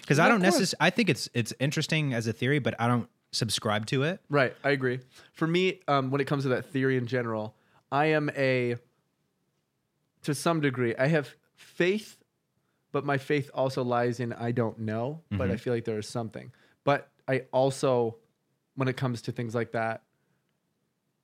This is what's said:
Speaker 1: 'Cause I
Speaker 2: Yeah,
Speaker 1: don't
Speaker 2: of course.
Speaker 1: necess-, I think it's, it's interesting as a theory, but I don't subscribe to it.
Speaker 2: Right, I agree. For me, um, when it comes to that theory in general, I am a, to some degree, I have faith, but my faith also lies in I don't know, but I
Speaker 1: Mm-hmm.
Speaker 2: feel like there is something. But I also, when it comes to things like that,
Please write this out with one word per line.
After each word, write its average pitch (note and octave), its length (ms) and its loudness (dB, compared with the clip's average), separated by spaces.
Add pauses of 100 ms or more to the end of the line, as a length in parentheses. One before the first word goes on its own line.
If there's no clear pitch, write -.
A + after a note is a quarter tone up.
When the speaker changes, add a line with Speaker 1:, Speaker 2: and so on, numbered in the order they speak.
Speaker 1:
'Cause C#3 140 4
I E3+ 60 8
Speaker 2:
Yeah, A3+ 60 8
Speaker 1:
don't G3+ 120 4
Speaker 2:
of F#3+ 80 6
course. C#4+ 180 4
Speaker 1:
necess-, - 100 -4
I E3 100 4
think G3+ 180 2
it's, - 260 0
it's A#2+ 240 -2
interesting D3 560 0
as A2+ 140 -2
a A2 40 0
theory, C#3 280 0
but A#2+ 200 -2
I A2+ 60 2
don't A#2+ 220 2 (240)
subscribe G#2+ 540 -2
to C3+ 180 0
it. F3+ 160 -4 (100)
Speaker 2:
Right, C#3 320 4
I C#3 80 2
agree. C3 300 0 (320)
For - 160 -4
me, F3+ 400 0
um, C3+ 240 0
when C#3 80 0
it C3+ 60 -2
comes C#3 180 0
to C#3 60 -2
that B2+ 160 -2
theory C3 300 0
in B2 120 -2
general, A2+ 480 -4 (340)
I C#3+ 160 2
am D3+ 300 2
a, B2+ 400 0 (1500)
to D3+ 120 -2
some E3 260 0
degree, B2+ 360 0
I C3 120 2
have D3+ 260 0 (220)
faith, - 640 -2 (760)
but C#3+ 120 -2
my C#3+ 140 2
faith C#3 340 -2
also C3+ 300 -2
lies A#2+ 380 0
in A#2 120 -4
I A#2+ 200 -4
don't A#2 260 -2
know, A#2 520 -6
but G2+ 120 -2
I - 40 0
Speaker 1:
Mm-hmm. G#2 100 0
Speaker 2:
feel B2 180 -4
like A#2 100 -2
there A2 140 -4
is G#2 100 -8
something. B2 440 -8 (320)
But C#3+ 260 0 (180)
I C3 140 0 (100)
also, C3 640 2 (600)
when C3+ 120 0
it B2 80 -2
comes B2 260 -4
to A#2+ 100 -6
things A#2 220 -6
like A2+ 180 -4
that, A2+ 300 -4 (1200)